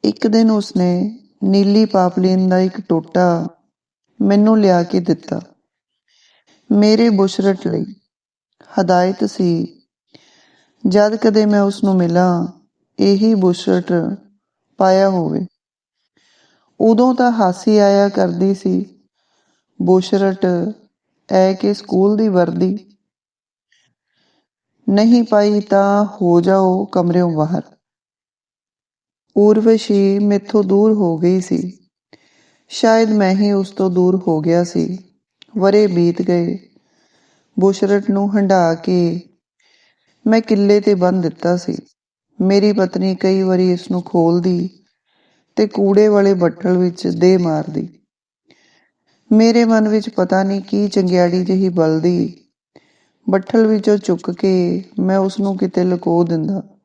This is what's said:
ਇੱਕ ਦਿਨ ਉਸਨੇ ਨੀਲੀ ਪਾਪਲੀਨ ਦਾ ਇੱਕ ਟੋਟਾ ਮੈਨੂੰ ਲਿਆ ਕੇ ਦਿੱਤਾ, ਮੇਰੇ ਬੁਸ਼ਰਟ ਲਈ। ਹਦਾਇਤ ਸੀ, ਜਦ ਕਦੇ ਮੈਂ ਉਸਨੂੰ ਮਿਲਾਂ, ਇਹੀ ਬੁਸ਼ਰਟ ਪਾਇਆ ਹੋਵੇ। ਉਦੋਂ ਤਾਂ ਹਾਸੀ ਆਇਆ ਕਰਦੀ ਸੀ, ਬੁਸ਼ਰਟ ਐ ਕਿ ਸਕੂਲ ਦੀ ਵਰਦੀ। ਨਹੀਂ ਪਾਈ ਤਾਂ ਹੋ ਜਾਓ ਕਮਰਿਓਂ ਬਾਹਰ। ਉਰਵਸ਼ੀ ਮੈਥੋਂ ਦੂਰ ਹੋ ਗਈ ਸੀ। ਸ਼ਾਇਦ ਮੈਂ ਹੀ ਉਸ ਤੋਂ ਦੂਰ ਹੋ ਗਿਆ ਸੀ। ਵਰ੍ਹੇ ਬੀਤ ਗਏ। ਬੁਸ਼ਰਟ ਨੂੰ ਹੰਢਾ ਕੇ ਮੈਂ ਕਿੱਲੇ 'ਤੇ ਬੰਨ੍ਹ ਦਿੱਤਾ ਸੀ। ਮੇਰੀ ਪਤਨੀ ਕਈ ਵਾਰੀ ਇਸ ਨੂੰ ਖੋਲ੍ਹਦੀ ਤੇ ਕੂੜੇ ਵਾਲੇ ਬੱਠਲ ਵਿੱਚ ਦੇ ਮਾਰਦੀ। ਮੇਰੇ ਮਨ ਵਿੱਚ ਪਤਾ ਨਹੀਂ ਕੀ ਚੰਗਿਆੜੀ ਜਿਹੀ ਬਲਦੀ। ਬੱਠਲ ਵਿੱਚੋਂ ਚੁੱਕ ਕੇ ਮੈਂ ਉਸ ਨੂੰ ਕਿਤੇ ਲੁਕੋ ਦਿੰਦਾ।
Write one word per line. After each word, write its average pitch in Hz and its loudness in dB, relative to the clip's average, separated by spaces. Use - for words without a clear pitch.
ਇੱਕ 214 -2
ਦਿਨ 220 2
ਉਸਨੇ 196 -4
ਨੀਲੀ 202 2
ਪਾਪਲੀਨ 185 0
ਦਾ 185 2
ਇੱਕ 185 -4
ਟੋਟਾ 170 -2
ਮੈਨੂੰ 208 2
ਲਿਆ 180 2
ਕੇ 180 -4
ਦਿੱਤਾ, 170 -6
ਮੇਰੇ 214 2
ਬੁਸ਼ਰਟ 196 -2
ਲਈ। 170 -4
ਹਦਾਇਤ 185 0
ਸੀ, 175 -4
ਜਦ 208 2
ਕਦੇ 214 2
ਮੈਂ 208 2
ਉਸਨੂੰ 196 0
ਮਿਲਾਂ, 175 0
ਇਹੀ 202 2
ਬੁਸ਼ਰਟ 180 -2
ਪਾਇਆ 190 2
ਹੋਵੇ। 170 -4
ਉਦੋਂ 233 2
ਤਾਂ 247 0
ਹਾਸੀ 214 -2
ਆਇਆ 202 2
ਕਰਦੀ 190 -2
ਸੀ, 190 -4
ਬੁਸ਼ਰਟ 185 0
ਐ 190 2
ਕਿ 196 -2
ਸਕੂਲ 202 -2
ਦੀ 220 0
ਵਰਦੀ। 180 0
ਨਹੀਂ 226 4
ਪਾਈ 208 2
ਤਾਂ 202 0
ਹੋ 175 0
ਜਾਓ 190 0
ਕਮਰਿਓਂ 175 0
ਬਾਹਰ। 156 -4
ਉਰਵਸ਼ੀ 208 2
ਮੈਥੋਂ 202 0
ਦੂਰ 202 2
ਹੋ 175 -2
ਗਈ 180 0
ਸੀ। 180 -6
ਸ਼ਾਇਦ 226 2
ਮੈਂ 196 2
ਹੀ 202 0
ਉਸ 196 -2
ਤੋਂ 190 -4
ਦੂਰ 180 0
ਹੋ 160 0
ਗਿਆ 170 0
ਸੀ। 175 -4
ਵਰ੍ਹੇ 202 2
ਬੀਤ 170 0
ਗਏ। 180 -2
ਬੁਸ਼ਰਟ 196 0
ਨੂੰ 202 -2
ਹੰਢਾ 185 2
ਕੇ 175 -2
ਮੈਂ 220 2
ਕਿੱਲੇ 208 2
'ਤੇ 208 2
ਬੰਨ੍ਹ 180 0
ਦਿੱਤਾ 170 -4
ਸੀ। - -8
ਮੇਰੀ 196 2
ਪਤਨੀ 185 -2
ਕਈ 190 0
ਵਾਰੀ 185 0
ਇਸ 175 -4
ਨੂੰ 180 -4
ਖੋਲ੍ਹਦੀ 175 0
ਤੇ 214 0
ਕੂੜੇ 202 2
ਵਾਲੇ 196 2
ਬੱਠਲ 175 -2
ਵਿੱਚ 180 -2
ਦੇ 180 2
ਮਾਰਦੀ। 160 -4
ਮੇਰੇ 226 4
ਮਨ 220 2
ਵਿੱਚ 214 -2
ਪਤਾ 190 -2
ਨਹੀਂ 196 -4
ਕੀ 202 -4
ਚੰਗਿਆੜੀ 180 0
ਜਿਹੀ 190 0
ਬਲਦੀ। 170 0
ਬੱਠਲ 214 0
ਵਿੱਚੋਂ 208 0
ਚੁੱਕ 185 -4
ਕੇ 180 -2
ਮੈਂ 190 0
ਉਸ 196 -2
ਨੂੰ 196 -4
ਕਿਤੇ 185 -2
ਲੁਕੋ 175 -2
ਦਿੰਦਾ। 165 -4